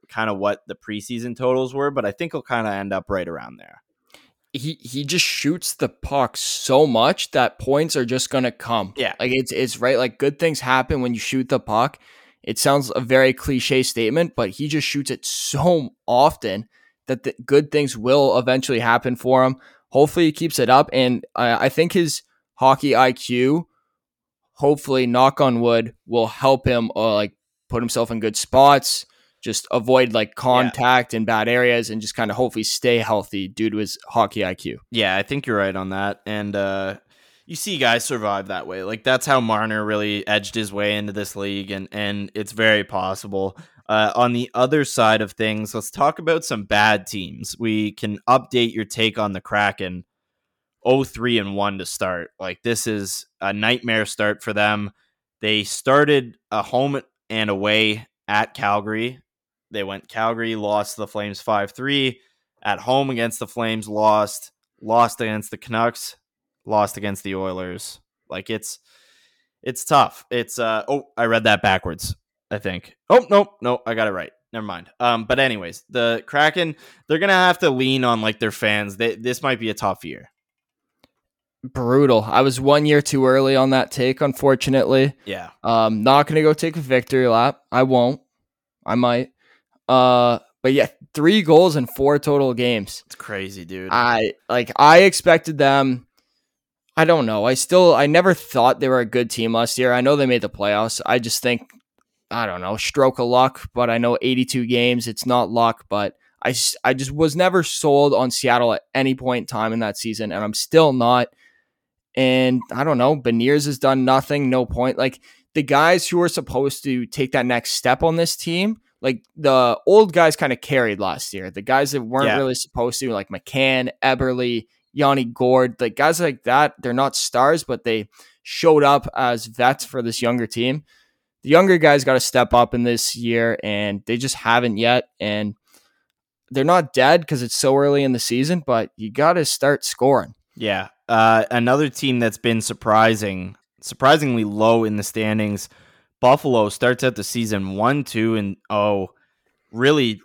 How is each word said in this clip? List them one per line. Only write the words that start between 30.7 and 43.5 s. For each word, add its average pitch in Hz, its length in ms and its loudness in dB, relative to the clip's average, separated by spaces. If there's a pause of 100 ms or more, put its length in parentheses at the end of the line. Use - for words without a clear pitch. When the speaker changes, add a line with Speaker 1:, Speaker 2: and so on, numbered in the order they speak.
Speaker 2:
in 113 120 -4
bad 110 240 -2
areas, 120 420 0
and 110 100 -8
just 104 140 -10
kinda 107 180 -4
hopefully 113 300 -4
stay 120 360 0
healthy 101 500 -4
due 110 220 -4
to 104 80 -4
his 104 280 -6
hockey 107 380 -2
I 92 100 -6
Q. - 240 -12 (140)
Speaker 1:
Yeah, 101 240 0
I 101 80 -2
think 139 240 -8
you're 110 80 -2
right 98 180 -2
on 95 140 -8
that. 98 380 -6
And, 104 280 -8
uh, 98 440 -4 (460)
you 165 120 -14
see 185 220 -8
guys 117 260 2
survive 104 440 -4
that 92 200 -10
way. 92 160 -10
Like, 110 180 -10
that's 131 240 0
how 139 140 2
Marner 110 440 -2
really 104 440 -2
edged 104 260 -2
his 107 180 -6
way 104 240 -2
into 104 160 -6
this 101 220 -8
league, 101 380 -8
and, 95 180 -10
and 101 460 -8
it's 104 160 -8
very 107 320 2
possible. 98 760 -6 (320)